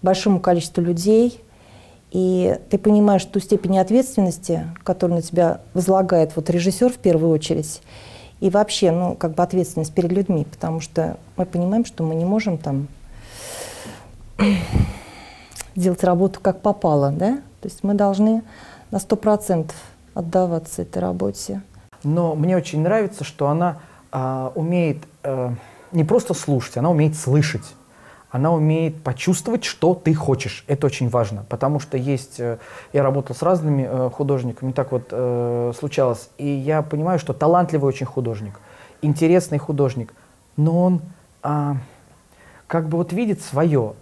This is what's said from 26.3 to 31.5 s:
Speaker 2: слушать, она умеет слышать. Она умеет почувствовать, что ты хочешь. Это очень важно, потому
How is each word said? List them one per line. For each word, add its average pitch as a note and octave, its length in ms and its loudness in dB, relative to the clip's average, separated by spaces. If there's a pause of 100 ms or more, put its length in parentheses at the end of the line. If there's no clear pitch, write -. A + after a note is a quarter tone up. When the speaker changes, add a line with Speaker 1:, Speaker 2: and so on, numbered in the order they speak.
Speaker 2:
слушать, C3+ 460 -2
она D3 120 2
умеет D#3 260 2
слышать. D3 580 0 (560)
Она C#3 220 0
умеет D#3 500 0
почувствовать, F#3 600 -2
что - 300 2
ты - 180 0
хочешь. C3+ 560 -2
Это C#3+ 180 0
очень B2+ 220 -2
важно, G#2+ 400 -2
потому C3+ 320 -2